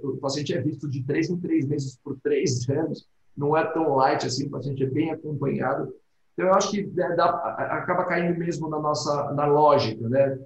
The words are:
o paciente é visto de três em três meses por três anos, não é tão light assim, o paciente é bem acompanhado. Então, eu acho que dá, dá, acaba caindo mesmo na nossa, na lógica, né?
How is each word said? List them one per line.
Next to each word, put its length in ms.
o 140
paciente 360
é 80
visto 280
de 140
três 260
em 80
três 280
meses 380
por 180
três 480
anos, 380
não 220
é 80
tão 300
light 300
assim, 220
o 40
paciente 320
é 40
bem 240
acompanhado. 840
Então, 140
eu 60
acho 180
que 120
dá, 320
dá, 100
acaba 800
caindo 320
mesmo 320
na 100
nossa, 540
na 120
lógica, 640
né? 380